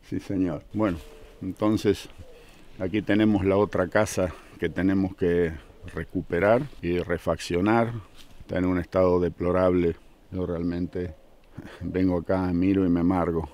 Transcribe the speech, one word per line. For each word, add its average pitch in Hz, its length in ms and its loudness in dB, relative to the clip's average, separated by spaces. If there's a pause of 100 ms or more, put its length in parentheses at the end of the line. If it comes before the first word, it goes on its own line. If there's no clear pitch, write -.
Sí, 101 100 -6
señor. 92 440 -4 (100)
Bueno, 104 240 0 (440)
entonces 101 680 0 (680)
aquí 92 220 -2
tenemos 104 440 2
la 98 120 4
otra 92 300 2
casa 95 460 0 (260)
que 85 100 -2
tenemos 92 460 0
que 87 360 2 (420)
recuperar 92 680 0 (180)
y 87 180 0
refaccionar. 87 920 0 (480)
Está - 180 -8
en 90 80 0
un 92 140 0
estado 90 400 2
deplorable. 87 760 2 (360)
Yo 90 160 -6
realmente 87 680 -6 (360)
<laughs> - 320 -18
vengo 90 360 0
acá, 92 340 0
miro 92 340 4
y 87 40 2
me 85 100 4
amargo. 85 540 2